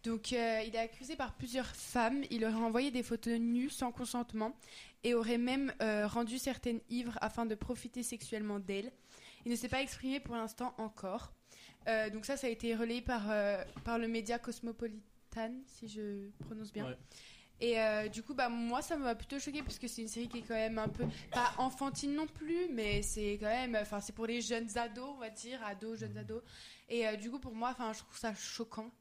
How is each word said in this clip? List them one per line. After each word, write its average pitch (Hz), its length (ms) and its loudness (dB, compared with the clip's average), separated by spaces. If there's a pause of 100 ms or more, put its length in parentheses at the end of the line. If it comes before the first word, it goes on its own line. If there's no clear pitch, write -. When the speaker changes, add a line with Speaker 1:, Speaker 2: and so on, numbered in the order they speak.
Speaker 1:
Donc, 226 280 -2
euh, 226 320 4
il 220 120 -4
est - 20 4
accusé 247 380 -4
par 254 180 -2
plusieurs 254 320 -2
femmes. 247 640 2
Il 226 120 2
leur 220 120 4
a 220 40 2
envoyé 233 340 4
des 240 100 2
photos 233 380 2
nues 240 300 4
sans 247 200 0
consentement 233 640 -2 (480)
et 240 120 6
aurait 233 240 4
même, 262 340 2 (100)
euh, 208 240 4
rendu 233 320 0
certaines 240 400 0 (120)
ivres 240 320 -2
afin 226 220 0
de 214 120 2
profiter 240 480 -4
sexuellement 214 560 -2
d'elles. 202 320 -4 (540)
Il 233 40 -2
ne 240 60 4
s'est 240 120 -2
pas 262 140 2
exprimé 269 380 -2
pour 233 160 -6
l'instant 226 420 -2
encore. 208 540 -4 (560)
Euh, 220 220 4
donc 214 140 -6
ça, 277 120 0
ça 269 100 -2
a 233 40 4
été 226 260 0
relayé 233 260 2
par, 240 280 2
euh, 202 300 4 (220)
par 233 160 0
le 226 80 2
média 226 320 0
Cosmopolitan, 226 1120 -6 (160)
si - 220 -14
je 208 400 -6 (160)
prononce 214 280 -8
bien. 208 140 -2
Speaker 2:
Ouais. 127 100 -6 (640)
Speaker 1:
Et, 226 220 4
euh, 214 280 6
du 220 140 -4
coup, 285 120 -6
bah, 247 160 4
moi, 233 320 2
ça 320 160 0
m'a 247 160 4
plutôt 277 240 -4
choquée 294 240 -2
parce - 160 -4
que 240 100 -4
c'est 233 140 -4
une 220 60 -4
série 233 200 -2
qui 240 100 -4
est 220 40 -4
quand 233 120 -4
même 220 240 2
un 220 100 2
peu, 240 160 0 (280)
pas 240 240 4
enfantine 277 580 0
non 311 120 2
plus, 339 440 0
mais 208 300 4
c'est 208 400 0
quand 214 60 0
même, 240 340 2
enfin, 208 200 -2
c'est 202 120 -8
pour 220 140 -2
les 233 160 0
jeunes 226 340 0
ados, 233 400 -2
on - 20 -16
va 220 120 -6
dire, 240 340 -8
ados, 214 340 -4
jeunes 220 140 -4
Speaker 3:
Mhm. 113 60 -6
Speaker 1:
ados. - 240 -6 (480)
Et, 226 180 4
euh, 214 80 2
du 214 140 -4
coup, 269 80 -4
pour 262 160 -8
moi, 233 180 0
enfin, 226 220 -2
je - 60 -8
trouve - 180 -14
ça 220 160 0
choquant 226 560 -6 (100)